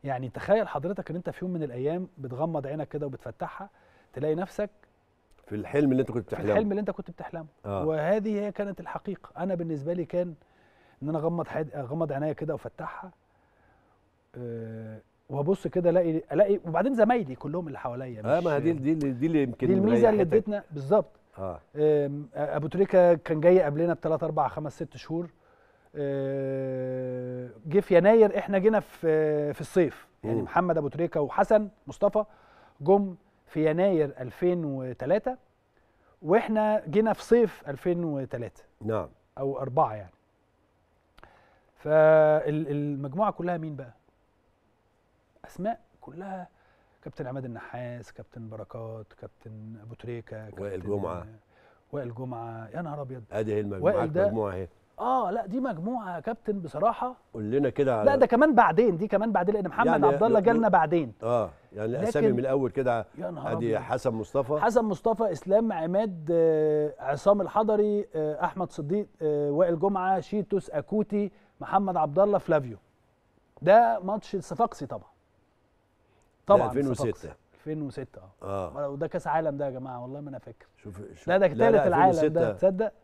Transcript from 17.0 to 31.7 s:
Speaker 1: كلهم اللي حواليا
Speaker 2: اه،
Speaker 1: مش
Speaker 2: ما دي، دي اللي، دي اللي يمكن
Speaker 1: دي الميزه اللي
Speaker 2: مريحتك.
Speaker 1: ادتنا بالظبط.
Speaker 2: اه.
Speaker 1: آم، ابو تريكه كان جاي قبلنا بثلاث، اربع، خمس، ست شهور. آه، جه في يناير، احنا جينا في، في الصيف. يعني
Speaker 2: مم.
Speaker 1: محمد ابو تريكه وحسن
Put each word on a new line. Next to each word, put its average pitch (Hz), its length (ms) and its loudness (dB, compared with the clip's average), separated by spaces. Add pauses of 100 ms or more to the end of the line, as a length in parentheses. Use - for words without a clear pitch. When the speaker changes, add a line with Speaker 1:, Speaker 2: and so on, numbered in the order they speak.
Speaker 1:
كلهم 156 320 -6
اللي 143 120 -10
حواليا 123 460 -8
Speaker 2:
اه، 139 140 4
Speaker 1:
مش 175 60 -2
Speaker 2:
ما 151 140 2
دي، 151 140 0
دي 143 200 0
اللي، 143 180 0
دي 127 160 -2
اللي 156 160 2
يمكن 123 240 -2
Speaker 1:
دي 120 80 4
الميزه 226 340 6
اللي 208 160 4
Speaker 2:
مريحتك. 165 100 -2
Speaker 1:
ادتنا 208 360 0
بالظبط. 151 500 0 (180)
Speaker 2:
اه. 92 220 -8 (160)
Speaker 1:
آم، 147 580 0
ابو 147 320 -4
تريكه 180 480 4
كان 156 260 -2
جاي 180 220 8
قبلنا 160 320 0
بثلاث، 160 300 -2
اربع، 156 240 0
خمس، 151 260 -8
ست 143 220 -12
شهور. 165 340 -8 (680)
آه، 131 1500 -4 (180)
جه 170 140 4
في 185 160 4
يناير، 202 420 8
احنا 196 200 -2
جينا 208 220 4
في، 151 720 0
في - 80 -10
الصيف. - 460 0 (180)
يعني 113 120 0
Speaker 2:
مم. 107 60 0
Speaker 1:
محمد 170 360 0
ابو 143 100 -2
تريكه 160 320 -2
وحسن 202 480 2 (180)